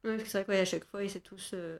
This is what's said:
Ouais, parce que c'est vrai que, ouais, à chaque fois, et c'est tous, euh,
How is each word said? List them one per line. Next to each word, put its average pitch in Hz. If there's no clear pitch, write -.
Ouais, 220
parce 220
que 220
c'est -
vrai 196
que, 214
ouais, 196
à 185
chaque 175
fois, 202
et 196
c'est 196
tous, -
euh, 165